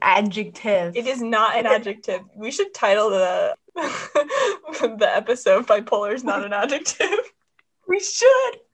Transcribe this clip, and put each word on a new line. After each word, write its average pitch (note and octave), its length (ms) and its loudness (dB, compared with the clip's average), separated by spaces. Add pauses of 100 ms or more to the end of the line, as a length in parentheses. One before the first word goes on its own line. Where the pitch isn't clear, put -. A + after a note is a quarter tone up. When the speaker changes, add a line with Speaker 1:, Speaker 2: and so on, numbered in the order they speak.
Speaker 1:
adjective. F#3+ 920 0
Speaker 2:
It A#3+ 100 -4
is C4 160 -4
not A3+ 340 2
an A3+ 100 0
Speaker 1:
It's G#3+ 80 4
a - 20 6
Speaker 2:
adjective. G3+ 460 -6 (140)
We G#3+ 160 -10
should G4 220 -4
title G#3+ 380 2
the, F3+ 440 0 (100)
<laughs> - 100 -20
the D4+ 1400 -2
episode A3+ 540 0
"Bipolar G#3 460 0
is C4 100 -8
not C4+ 220 -2
an G3+ 80 -6
adjective." C#4+ 560 -2
<laughs> G4+ 80 0 (720)
Speaker 1:
We F#4 120 0
should. B4+ 540 4 (200)